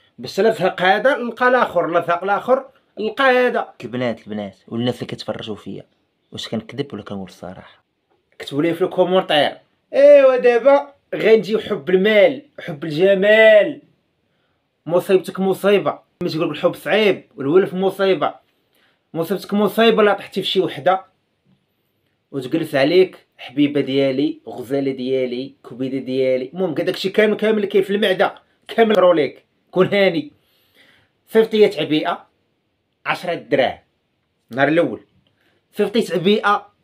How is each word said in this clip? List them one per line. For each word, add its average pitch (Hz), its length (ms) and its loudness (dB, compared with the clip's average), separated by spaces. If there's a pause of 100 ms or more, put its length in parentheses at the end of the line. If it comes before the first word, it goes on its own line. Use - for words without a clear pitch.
(200)
باش - 200 -6
لا 214 120 2
زهق - 300 -2
هذا 190 360 2
لقى 240 300 -4
الاخر، 175 400 0
لا 170 140 0
زهق 175 220 -4
الاخر 202 420 -2 (320)
لقى 214 260 -4
هذا. 247 500 0 (100)
البنات، 120 440 -6
البنات 104 300 -10 (100)
والناس 120 280 -4
اللي 120 100 -10
كتفرجوا 110 500 -10
فيا، 98 300 -16 (460)
واش - 160 -12
كنكذب 120 460 -10
ولا 104 100 -14
كنقول 98 240 -12
الصراحه؟ - 560 -20 (560)
كتبوا 139 240 -6
لي 165 100 -2
في 170 80 -8
الكومونتير. 175 760 0 (360)
ايوا 269 440 6
دابا 247 560 2 (220)
غنجيو 202 440 2
حب 135 300 -6
المال، 185 520 4 (180)
حب 151 240 -12
الجمال، 196 960 4 (1040)
مصيبتك 180 540 0
مصيبه. 190 600 0 (220)
ملي 160 120 -4
تقول 156 180 -2
الحب 165 240 -2
صعيب 196 480 0 (120)
والولف 165 380 0
مصيبه، 185 600 -2 (800)
مصيبتك 175 400 -6
مصيبه 208 500 2
لا 202 100 4
طحتي - 280 -8
في 185 60 -8
شي 190 120 -2
وحده 170 460 -2 (1300)
وتجلس 143 440 -6
عليك 170 520 2 (100)
حبيبه 143 440 0
ديالي، 135 640 -2
غزاله 135 440 -4
ديالي، 127 640 -4 (160)
كبيده 131 280 -8
ديالي، 131 560 -2
المهم 180 200 -4
كاع 165 120 -4
داكشي 185 240 -4
كامل، 208 260 0
كامل 214 200 0
اللي 202 120 -2
كاين 190 160 2
في - 60 -6
المعده 196 460 0 (320)
كامل 214 300 2
روليك. 170 480 2 (260)
كون 180 160 2
هاني. 180 440 0 (960)
صيفطي 220 320 2
يا 202 80 6
تعبيئه 156 600 -4 (800)
عشرة 160 280 -4
دراهم 113 460 -2 (720)
النهار 135 160 0
الاول، 151 340 0 (720)
صيفطي 208 280 0
تعبيئه 196 680 -2 (120)